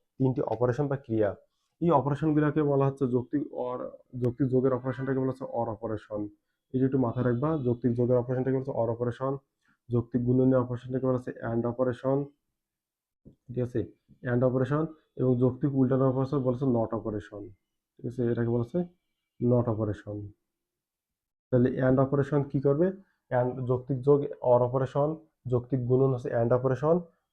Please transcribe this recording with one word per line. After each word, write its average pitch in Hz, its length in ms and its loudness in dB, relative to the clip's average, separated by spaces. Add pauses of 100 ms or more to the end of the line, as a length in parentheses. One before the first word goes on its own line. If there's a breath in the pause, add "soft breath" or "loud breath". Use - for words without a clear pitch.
(180)
তিনটি 131 240 0 (120)
অপারেশন 123 380 0
বা 135 140 -2
ক্রিয়া। 107 260 0 (500)
এই 170 80 2 (100)
অপারেশনগুলোকে 151 600 2 (100)
বলা 139 160 4
হচ্ছে 139 260 -2
যৌক্তিক 127 300 -2 (220)
or 123 120 -6 (440)
যৌক্তিক 123 320 0
যোগের 131 240 2
অপারেশনটাকে 131 440 -4
বলা 131 120 0
হচ্ছে 131 140 -12 (120)
or 117 160 -2
অপারেশন। 107 460 -8 (520)
এই 131 60 -2
যে 127 80 4
একটু 135 180 0
মাথায় 123 220 -2
রাখবা, 120 220 0 (160)
যৌক্তিক 123 340 0
যোগের 123 220 2
অপারেশনটাকে 127 340 -2
বলা 131 80 -2
হচ্ছে 135 180 -8
or 113 140 0
অপারেশন, 120 380 -4 (560)
যৌক্তিক 120 380 0
গুণনীয় 131 360 4
অপারেশনটাকে 123 440 -6
বলা 127 120 0
হচ্ছে 127 140 -10 (180)
and 117 200 0
অপারেশন। 127 460 2 (1300)
ঠিক 123 200 -8
আছে, 120 140 -4 (520)
and 123 180 2
অপারেশন, 131 340 0 (360 loud breath)
এবং 127 120 2 (100)
যৌক্তিক 131 380 2
উল্টানো 131 320 4
অপারেশন 135 340 -2
বলা 127 100 0
হচ্ছে 135 200 -2
not 113 240 0
অপারেশন। 104 420 -8 (540)
ঠিক - 160 -12
আছে, 123 100 -6 (100)
এটাকে 117 220 -2
বলা 120 120 0
হচ্ছে 175 160 -2 (580)
not 120 340 2
অপারেশন। 104 440 -4 (1300)
তাহলে 123 180 4 (180)
and 131 180 4
অপারেশন 139 340 0 (120)
কি 143 160 0
করবে? 147 200 4 (500 soft breath)
and 123 140 2 (180)
যৌক্তিক 127 280 -2 (100)
যোগ 143 120 6 (320)
or 123 160 8
অপারেশন, 135 420 -2 (420)
যৌক্তিক 123 380 0
গুণন 131 260 4
হচ্ছে 117 140 -6 (100)
and 117 180 2
অপারেশন, 135 380 2 (380)